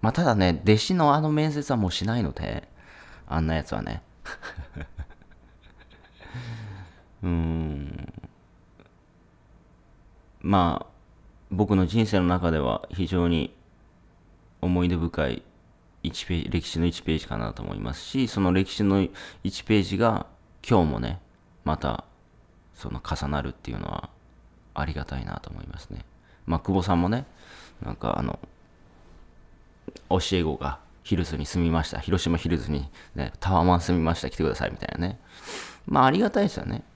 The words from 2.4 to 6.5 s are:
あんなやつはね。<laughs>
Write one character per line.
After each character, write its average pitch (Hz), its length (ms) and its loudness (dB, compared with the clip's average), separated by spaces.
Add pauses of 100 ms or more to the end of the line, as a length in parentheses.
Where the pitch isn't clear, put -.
あ - 120 0
ん 78 60 2
な - 80 2
や 78 80 0
つ - 100 -8
は 52 100 -4
ね。 - 200 -8 (220)
<laughs> - 3000 -14